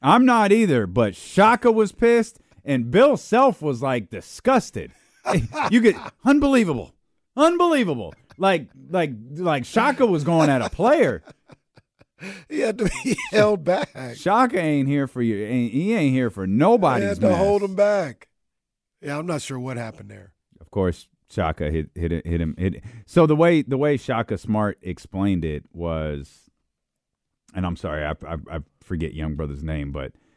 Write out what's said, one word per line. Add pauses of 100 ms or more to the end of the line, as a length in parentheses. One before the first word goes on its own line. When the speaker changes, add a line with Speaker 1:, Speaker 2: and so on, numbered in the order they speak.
Speaker 1:
I'm
not
either,
but
Shaka
was
pissed, (260)
and
Bill
Self
was,
like,
disgusted. (340)
<laughs> (400)
You
get, (300)
unbelievable. (440)
Unbelievable. (240)
Like, (220)
like, (260)
like,
Shaka
was
going
at
a
player.
Speaker 2:
<laughs> (1120)
He
had
to (140)
be
<laughs>
held
back. (260)
Speaker 1:
Shaka
ain't
here
for
you.
Ain't,
he
ain't
here
for
nobody's
Speaker 2:
He
had
to
Speaker 1:
mess.
Speaker 2:
hold
him
back. (720)
Yeah,
I'm
not
sure
what
happened
there. (300)
Speaker 1:
Of
course, (200)
Shaka
hit,
hit,
hit
him.
Hit. (240)
So
the
way,
the
way
Shaka
Smart
explained
it
was, (1040)
and
I'm
sorry,
I, (140)
I, (120)
I (220)
forget
young
brother's
name,
but, (240)